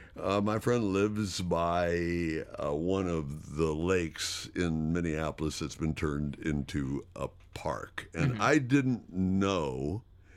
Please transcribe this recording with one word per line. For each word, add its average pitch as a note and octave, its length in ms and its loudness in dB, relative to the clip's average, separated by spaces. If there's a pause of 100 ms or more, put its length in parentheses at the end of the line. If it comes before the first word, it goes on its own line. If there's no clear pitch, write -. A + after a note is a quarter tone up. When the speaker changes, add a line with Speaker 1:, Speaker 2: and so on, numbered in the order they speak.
(200)
Speaker 1:
uh, G2 220 2
my G#2+ 160 0
friend A#2 340 2
lives G2+ 480 2
by, E2+ 1040 2 (180)
uh, D2 120 0
one F2+ 340 2
of D2+ 480 -4
the D#2 180 2
lakes E2+ 800 -2
in D#2+ 380 0
Minneapolis D#2 680 -2
that's D#2 160 -6
been D#2 180 0
turned D2 480 -2
into C#2 600 -2 (120)
a C2 120 -4 (260)
park. - 580 -8
And C#3 200 0
Speaker 2:
Mm-hmm. G#2+ 100 -2
Speaker 1:
I C#3+ 160 6
didn't C3 520 2
know F#2 920 0 (340)